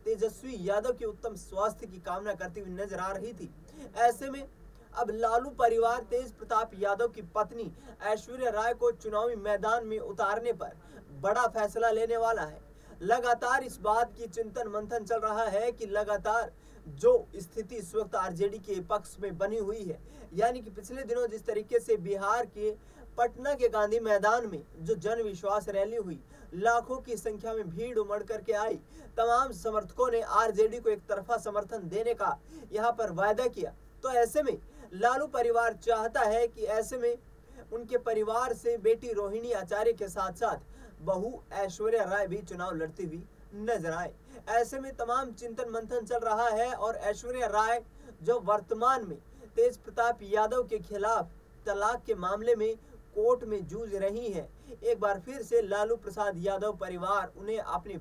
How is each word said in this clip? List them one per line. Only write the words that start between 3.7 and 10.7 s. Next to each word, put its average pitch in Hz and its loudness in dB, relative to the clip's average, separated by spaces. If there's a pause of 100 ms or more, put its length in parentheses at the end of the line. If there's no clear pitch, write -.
ऐसे 240 4
में 269 -10 (480)
अब 226 0
लालू 233 2
परिवार 233 4
तेज 240 -2
प्रताप 220 -2
यादव 202 2
की 220 -10 (120)
पत्नी 214 -2 (320)
ऐश्वर्या 240 0
राय 220 2
को 240 4
चुनावी 220 0
मैदान 214 0
में 214 -4
उतारने 208 -2
पर - -10 (440)